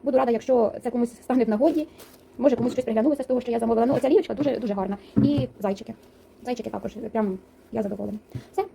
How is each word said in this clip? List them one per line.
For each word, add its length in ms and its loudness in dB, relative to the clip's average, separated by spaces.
Буду 160 2
рада, 120 2
якщо 420 2
це 80 -4
комусь 200 0
стане 220 2
в 40 -2
нагоді. 400 2
Може, 180 4
комусь 160 -2
щось 120 -4
приглянулося 380 2
з 40 -8
того, 140 0
що 100 -8
я 80 0
замовила. 280 2
Ну, 80 2
оця 140 2
лієчка 260 2
дуже, 240 0
дуже 160 -4
гарна. 240 -4
І 320 2
зайчики. 340 -4
Зайчики 260 -6
також, 260 -8
е, 120 -10
прям 300 -2
я 100 -4
задоволена. 360 -6
Все. 120 -2